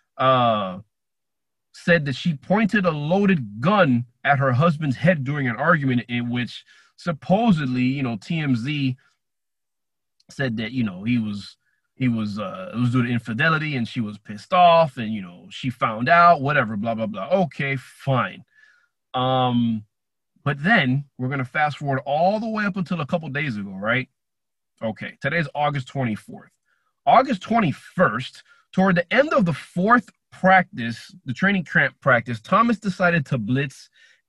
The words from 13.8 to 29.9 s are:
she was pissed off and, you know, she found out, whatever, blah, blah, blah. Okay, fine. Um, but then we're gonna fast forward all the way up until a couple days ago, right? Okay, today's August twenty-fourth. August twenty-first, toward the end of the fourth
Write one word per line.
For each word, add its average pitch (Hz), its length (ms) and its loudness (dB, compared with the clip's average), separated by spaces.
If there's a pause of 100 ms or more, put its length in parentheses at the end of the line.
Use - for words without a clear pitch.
she - 140 -6
was 104 180 -8
pissed - 340 -10
off 165 440 6
and, 110 160 -6
you 104 80 -6
know, 92 280 -20
she - 200 -6
found 120 400 -2
out, 170 320 6
whatever, 131 340 0
blah, 113 180 -2
blah, 110 140 -4
blah. 101 220 -8
Okay, 147 480 -2
fine. 117 680 -4 (680)
Um, 123 720 0 (580)
but 143 200 -4
then 143 420 2 (120)
we're 127 100 -6
gonna 135 180 -4
fast 151 320 -2
forward 135 280 -4
all 170 340 0
the 226 100 -6
way 214 160 -4
up 196 120 -4
until 175 240 -4
a 143 40 -4
couple 160 240 -4
days 135 280 -4
ago, 98 140 -10
right? 110 380 -4 (720)
Okay, - 400 -8
today's 151 320 -2
August 143 360 -4
twenty-fourth. - 600 -8 (560)
August 254 360 4
twenty-first, 170 1040 -2 (280)
toward 190 240 2
the 175 180 -2
end 294 200 2
of 277 120 4
the 170 80 0
fourth 208 560 0 (220)